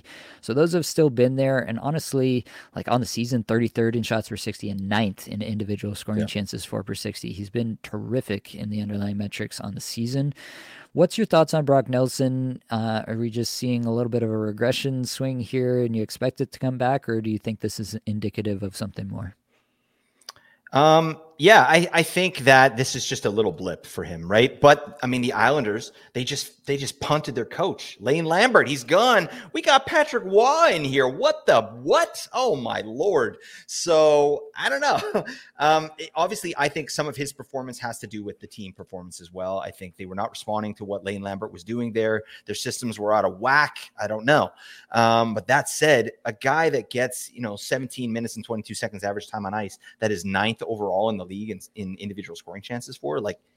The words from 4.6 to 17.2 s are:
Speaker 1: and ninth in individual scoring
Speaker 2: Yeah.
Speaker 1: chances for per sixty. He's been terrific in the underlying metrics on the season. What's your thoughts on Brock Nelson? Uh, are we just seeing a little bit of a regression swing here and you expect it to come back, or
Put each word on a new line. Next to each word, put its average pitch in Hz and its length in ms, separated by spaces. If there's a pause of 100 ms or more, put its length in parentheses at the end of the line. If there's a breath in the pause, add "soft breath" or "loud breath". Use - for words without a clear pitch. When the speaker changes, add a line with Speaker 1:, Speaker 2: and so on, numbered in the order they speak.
Speaker 1:
and 98 200
ninth 104 400
in 104 120
individual 104 540
scoring 107 280
Speaker 2:
Yeah. 104 40
Speaker 1:
chances 104 380
for 110 180
per 101 140
sixty. 113 340
He's 101 180
been 113 360
terrific 107 720
in 107 140
the 104 100
underlying 101 380
metrics 104 420
on 104 160
the - 40
season. 135 540 (600 loud breath)
What's 170 220
your 220 100
thoughts 160 280
on 151 100
Brock 135 240
Nelson? 127 720 (100)
Uh, 110 360
are 113 100
we 117 140
just 113 240
seeing 120 300
a 117 100
little 120 160
bit 117 140
of 110 60
a 110 60
regression 120 680
swing 131 340
here 123 460
and 117 100
you 110 80
expect - 380
it 131 100
to - 80
come 131 180
back, 127 320
or 113 120